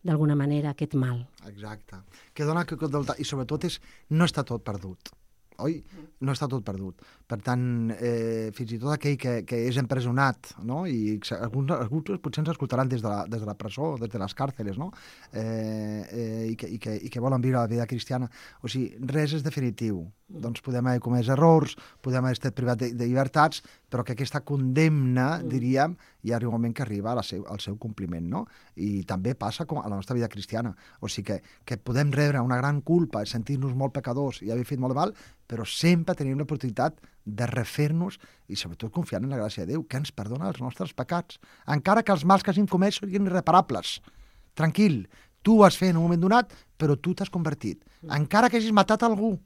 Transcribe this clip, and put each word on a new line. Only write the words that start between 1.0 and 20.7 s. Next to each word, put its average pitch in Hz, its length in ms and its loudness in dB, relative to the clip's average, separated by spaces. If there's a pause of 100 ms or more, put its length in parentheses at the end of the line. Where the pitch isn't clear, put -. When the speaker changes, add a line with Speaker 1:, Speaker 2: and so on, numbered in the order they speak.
Speaker 2:
Exacte. 104 520 -14 (360)
Que 151 140 -4
dona 165 180 2
que, 156 140 -6
que, 156 80 -2 (320)
i 147 80 -4
sobretot 147 400 -4
és, - 140 -6 (340)
no 165 100 6
està 147 220 -2
tot 117 160 -6
perdut. 95 480 -10 (480)
Oi? 156 140 -2 (500)
No 135 80 0
està 135 160 -2
tot 123 160 -4
perdut. 95 380 -8 (260)
Per 117 160 -6
tant, 123 480 0
eh, 113 640 -2
fins 117 160 -8
i 117 80 -6
tot 139 140 -2
aquell 147 260 -2
que, 123 140 -2 (100)
que 120 140 -4 (100)
és 127 100 0
empresonat, 127 760 0 (100)
no? 143 240 -4
I 107 320 -2
se-, 107 160 -6
alguns, 131 400 -2
alguns 139 380 -4 (100)
potser 151 220 -4
ens 165 80 -2
escoltaran 131 340 0
des 123 160 -2
de 110 80 -2
la, 101 160 -4
des 110 160 -6
de 104 60 -6
la 101 100 -8
presó, 135 400 -6
des 113 100 -6
de 104 140 -6
les 98 160 -8
càrceles, 117 400 -4
no? 165 80 -6 (460)
Eh, 110 760 -4
eh, 113 460 -6
i - 20 -4
que, 110 160 -10
i 107 80 -8
que, 107 160 -6
i - 160 -10
que 127 80 -6
volen 127 240 0
viure 127 160 2
la 117 80 2
vida 117 240 0
cristiana. 127 380 -4 (340)
O 117 80 -6
sigui, 127 240 -4 (160)
res 151 240 0
és 147 80 -2
definitiu. 113 640 -2 (240)
Doncs 117 320 -8
podem 123 240 -2